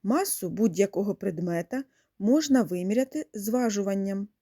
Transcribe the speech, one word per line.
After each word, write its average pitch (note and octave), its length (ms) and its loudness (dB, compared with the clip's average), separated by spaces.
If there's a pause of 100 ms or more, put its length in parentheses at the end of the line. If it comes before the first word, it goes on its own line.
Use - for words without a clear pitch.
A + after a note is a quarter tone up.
Масу B3 460 -2
будь-якого G3 640 0
предмета F3 680 -4 (360)
можна B3+ 440 4
виміряти A3 720 -2
зважуванням. G3+ 920 -2 (140)